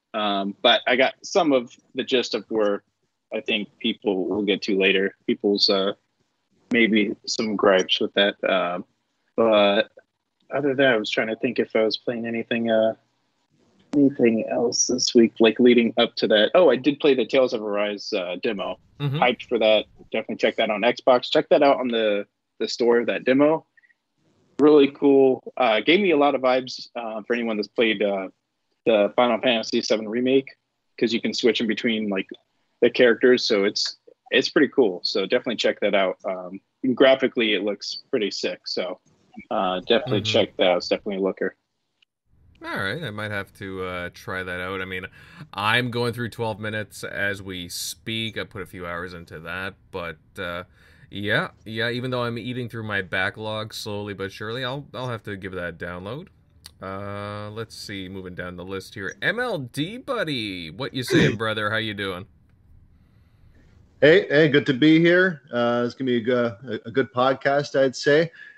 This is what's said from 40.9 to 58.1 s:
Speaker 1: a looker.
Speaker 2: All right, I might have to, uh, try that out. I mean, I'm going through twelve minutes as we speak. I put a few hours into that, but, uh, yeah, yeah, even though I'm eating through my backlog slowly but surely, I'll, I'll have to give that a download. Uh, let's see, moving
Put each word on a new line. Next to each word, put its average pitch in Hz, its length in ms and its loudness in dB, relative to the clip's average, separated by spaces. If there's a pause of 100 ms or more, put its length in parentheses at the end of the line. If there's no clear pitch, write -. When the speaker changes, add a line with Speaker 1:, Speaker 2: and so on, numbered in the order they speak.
Speaker 1:
a 95 40 -2
looker. 95 340 -4 (1080)
Speaker 2:
All 330 120 -8
right, 117 260 -6
I 123 60 -8
might 104 220 -8
have 98 240 -8
to, 95 280 -10
uh, 90 300 -8
try 92 280 -10
that 90 200 -8
out. 95 180 -6
I 92 60 -6
mean, 92 200 -10 (480)
I'm 113 380 0
going 120 220 -2
through 120 160 -8
twelve 110 320 -6
minutes 107 420 -10
as 101 380 -6
we 92 260 -12
speak. 113 720 -8
I 95 80 -8
put 95 160 -14
a 87 40 -10
few 87 220 -12
hours 87 260 -10
into 85 280 -16
that, 92 320 -10 (180)
but, 85 240 -8 (220)
uh, 87 260 -8 (460)
yeah, 104 400 -2 (160)
yeah, 110 240 -6
even 123 200 -6
though 123 140 -4
I'm 117 140 -6
eating 120 320 -10
through 113 140 -12
my 104 180 -4
backlog 107 720 -6
slowly 104 400 -8
but 98 180 -8
surely, 113 320 -10
I'll, 139 300 -8
I'll 123 160 -8
have 113 140 -8
to 104 120 -8
give 95 160 -10
that 87 180 -6
a 85 40 -12
download. 90 560 -12 (520)
Uh, 101 680 -10
let's 110 260 -12
see, 95 320 -12
moving 92 260 -12